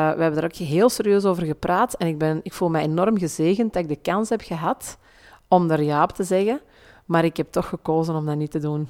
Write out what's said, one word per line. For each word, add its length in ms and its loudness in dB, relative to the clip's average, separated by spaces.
we 60 -4
hebben 120 2
daar 100 0
ook 120 -4
heel 340 2
serieus 360 2
over 200 0
gepraat. 480 -2
En 140 -2
ik 100 -2
ben, 260 0
ik 100 -12
voel 160 0
mij 140 0
enorm 340 2
gezegend 560 0
dat 100 -2
ik 60 -6
de 60 -4
kans 180 -2
heb 120 -2
gehad 560 -6
om 200 4
daar 160 2
ja 200 2
op 80 2
te 120 -6
zeggen. 380 0
Maar 200 2
ik 120 -2
heb 140 -4
toch 180 -2
gekozen 460 -2
om 100 -4
dat 100 -2
niet 160 -4
te 80 -4
doen. 300 -4